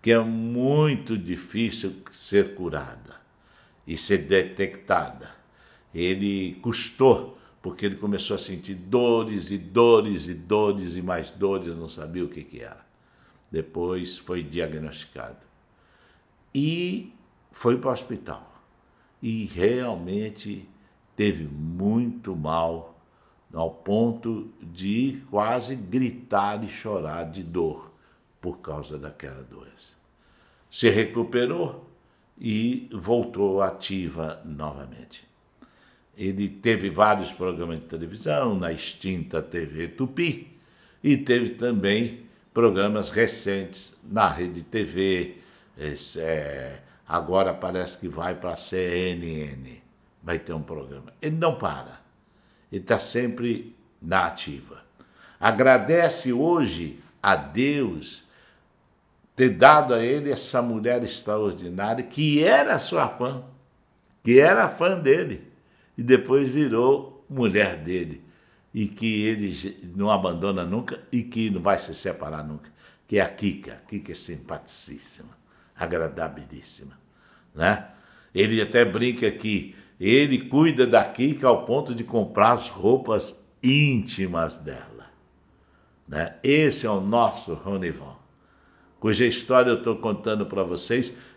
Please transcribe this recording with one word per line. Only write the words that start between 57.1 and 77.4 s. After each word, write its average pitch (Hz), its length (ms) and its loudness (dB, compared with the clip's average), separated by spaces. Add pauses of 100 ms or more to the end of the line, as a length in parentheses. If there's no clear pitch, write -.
a 98 120 4
Deus 95 880 -2 (1120)
ter 127 160 6
dado 131 440 8
a 117 100 2
ele 143 260 0
essa 123 300 -2
mulher 120 420 0
extraordinária, 101 1040 -4
que 151 400 2
era 240 340 6
sua 151 300 0
fã, 131 340 -6 (800)
que 120 160 8
era 185 300 8
fã 180 320 0
dele, 143 480 2 (480)
e 123 60 -8
depois 127 460 4
virou 131 800 2
mulher 101 500 2
dele, 85 440 -6 (500)
e 107 140 -2
que 107 380 -2
ele 98 720 -4
não 101 140 2
abandona 92 540 0
nunca, 101 360 -6 (100)
e 120 120 0
que 110 280 -2
não 92 120 -2
vai 98 160 4
se - 160 -10
separar 78 500 -8
nunca, 76 260 -14 (380)
que 104 100 2
é 95 40 4
a 92 60 0
Kika. - 440 -4
A - 160 -20
Kika 95 240 -10
é - 20 -10
simpaticíssima, - 1200 -14 (380)
agradabilíssima, 78 1200 -8 (580)